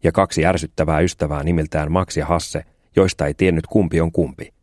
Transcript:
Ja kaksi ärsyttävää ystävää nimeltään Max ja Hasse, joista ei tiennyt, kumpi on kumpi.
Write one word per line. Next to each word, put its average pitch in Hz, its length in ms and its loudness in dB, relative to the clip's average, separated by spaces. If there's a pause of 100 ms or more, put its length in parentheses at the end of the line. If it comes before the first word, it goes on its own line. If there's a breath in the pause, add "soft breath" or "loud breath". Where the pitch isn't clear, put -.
Ja 82 80 4
kaksi 92 340 0
ärsyttävää 80 540 0
ystävää 76 440 -2
nimeltään 78 480 -2
Max 90 260 -2
ja 73 80 -2
Hasse, 80 380 -4 (320)
joista 95 300 2
ei 73 80 -2
tiennyt, 85 340 0
kumpi 85 340 2
on 82 100 0
kumpi. - 520 -4